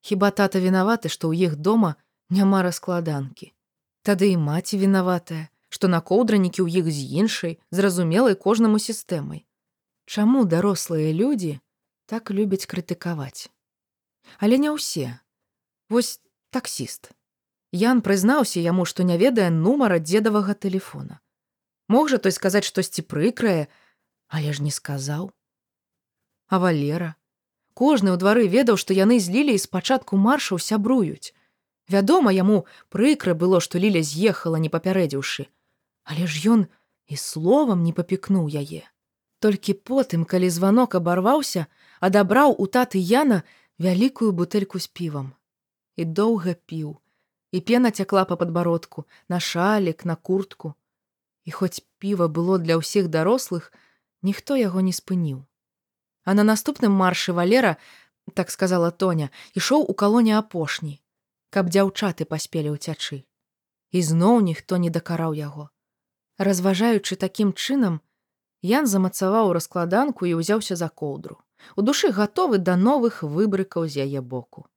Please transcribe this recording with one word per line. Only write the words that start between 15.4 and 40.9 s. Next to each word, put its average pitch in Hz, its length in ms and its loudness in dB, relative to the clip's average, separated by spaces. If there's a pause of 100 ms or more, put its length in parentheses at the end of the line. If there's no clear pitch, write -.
Вось 233 320 -2 (320)
таксіст. - 640 -10 (580)
Ян 226 300 2
прызнаўся 202 580 2
яму, 170 300 0
што 180 180 -2
не 175 140 2
ведае 226 320 4
нумара 190 480 2
дзедавага 208 560 0
тэлефона. 180 640 -8 (680)
Мог 277 240 4
жа 254 60 2
той 190 180 0
сказаць 196 320 0
штосьці - 380 -4
прыкрае, 175 640 -2 (580)
але 151 240 -4
ж 143 140 -6
не 143 80 -4
сказаў. 147 580 -8 (1200)
А 185 60 2
Валера? 160 560 -2 (580)
Кожны 233 400 4
ў 180 80 0
двары 214 260 4
ведаў, 226 300 4
што - 160 -2
яны 202 260 4
з 180 140 -4
Ліляй 262 240 2
з - 100 -4
пачатку 220 500 -2
маршаў 202 440 2
сябруюць. 214 720 -2 (560)
Вядома, 202 420 4
яму 190 340 4 (240)
прыкра 233 440 0
было, 175 260 2
што 175 220 -2
Ліля 190 200 2
з'ехала, 160 600 -2
не 156 80 -2
папярэдзіўшы. 165 800 -4 (580)
Але 160 200 -4
ж 151 260 -2
ён 208 140 4 (400)
і 147 100 -10
словам 190 680 0
не 165 100 0
папікнуў 185 540 -2
яе. 151 360 -8 (600)
Толькі 202 300 0
потым, 214 500 -2
калі 185 260 0
званок 196 460 2